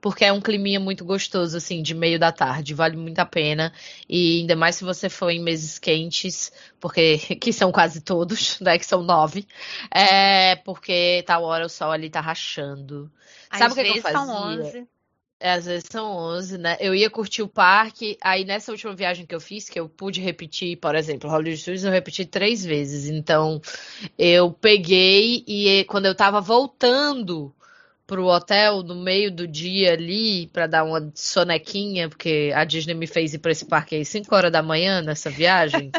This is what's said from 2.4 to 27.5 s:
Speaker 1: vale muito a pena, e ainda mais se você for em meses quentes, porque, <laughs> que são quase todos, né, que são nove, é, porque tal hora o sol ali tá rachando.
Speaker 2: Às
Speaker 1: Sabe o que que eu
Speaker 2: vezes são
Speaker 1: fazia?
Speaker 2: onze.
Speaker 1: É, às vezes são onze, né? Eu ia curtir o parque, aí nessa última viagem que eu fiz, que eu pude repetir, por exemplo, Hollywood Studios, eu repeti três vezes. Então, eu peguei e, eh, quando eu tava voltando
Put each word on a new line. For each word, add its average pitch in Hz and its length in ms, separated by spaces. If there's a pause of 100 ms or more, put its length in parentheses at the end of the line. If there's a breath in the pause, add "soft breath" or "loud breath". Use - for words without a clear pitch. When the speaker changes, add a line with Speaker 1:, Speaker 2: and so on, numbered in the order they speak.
Speaker 1:
vale 160 220
muito 165 220
a 175 80
pena, 156 460 (360 loud breath)
e 170 320
ainda 170 140
mais 165 220
se 190 80
você 185 240
for 180 220
em 170 120
meses 160 360
quentes, 170 760 (260 loud breath)
porque, 160 400
<laughs> - 220
que 233 120
são 185 200
quase 165 280
todos, 175 600
né, 175 180
que - 80
são 180 160
nove, 170 460 (440 loud breath)
é, 196 640
porque 175 680
tal 170 160
hora 165 240
o - 40
sol 156 200
ali 156 200
tá 160 100
rachando. 143 880 (400 soft breath)
Speaker 2:
Às 202 80
Speaker 1:
Sabe 240 140
o - 40
que 262 80
que 202 60
eu 214 40
Speaker 2:
vezes 226 140
são 277 200
Speaker 1:
fazia? 202 380
Speaker 2:
onze. 240 220 (560)
Speaker 1:
É, 180 100
às 175 120
vezes 175 240
são 220 260
onze, 175 400
né? 170 220
Eu 190 160
ia 208 160
curtir 214 320
o 202 60
parque, 208 720
aí 190 220
nessa 202 260
última 214 240
viagem 180 320
que 175 80
eu 165 60
fiz, 202 280
que - 100
eu 160 100
pude 190 320
repetir, 175 560
por 156 180
exemplo, 151 340
Hollywood 160 320
Studios, 185 240
eu 196 60
repeti 185 340
três 202 400
vezes. 147 460
Então, 156 500 (560 loud breath)
eu 175 360
peguei 196 920
e, 202 360
eh, 190 40
quando 196 220
eu 190 80
tava 202 260
voltando 240 1120 (540 soft breath)